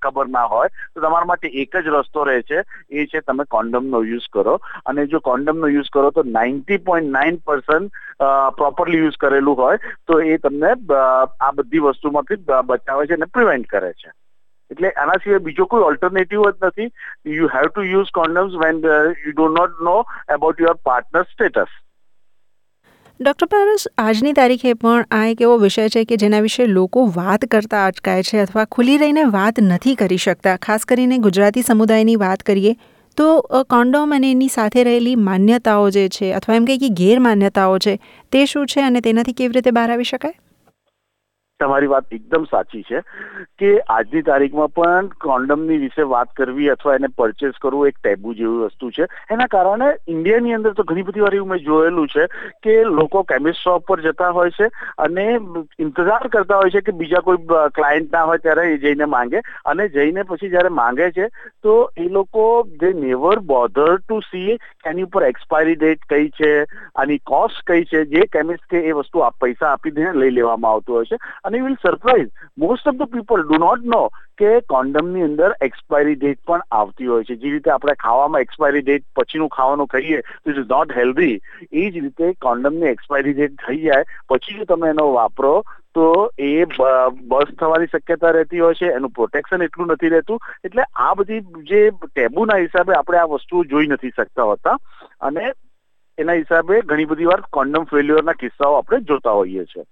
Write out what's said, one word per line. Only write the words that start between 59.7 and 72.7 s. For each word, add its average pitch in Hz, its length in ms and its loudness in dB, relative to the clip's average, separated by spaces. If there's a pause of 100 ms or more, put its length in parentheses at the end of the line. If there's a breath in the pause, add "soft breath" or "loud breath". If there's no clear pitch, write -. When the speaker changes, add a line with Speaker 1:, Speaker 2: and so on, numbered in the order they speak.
Speaker 1:
જઈને 160 360 -2
પછી 190 260 -8
જ્યારે 180 200 2
માંગે 139 420 0
છે 185 160 -4 (360 loud breath)
તો 220 340 4
એ 170 60 -6
લોકો, 214 640 0 (140)
they 180 120 0
never 139 420 0
bother 143 580 2 (180)
to 220 60 -2
see 196 420 -4 (260 loud breath)
એની 165 160 -6
ઉપર 185 220 -2
એક્સપાયરી 165 520 0
ડેટ 156 240 0 (100)
કઈ 147 200 2
છે, 147 360 0 (300 loud breath)
આની 143 220 -2
કોસ્ટ 165 500 -2
કઈ 170 160 2
છે. 156 220 -2
જે 151 160 0
કેમિસ્ટ 170 480 -2
કે 180 80 -2
એ 160 140 0
વસ્તુ 151 280 -2
આપ-, 123 220 0
પૈસા 127 260 -2
આપીને 151 460 -2
લઈ 135 160 2
લેવામાં 117 420 0
આવતું 110 240 -2
હોય 117 100 0
છે. 233 120 -4 (360 loud breath)
They 254 120 -2
will 269 120 -4 (100)
surprise. 180 420 2 (320 loud breath)
Most 254 320 0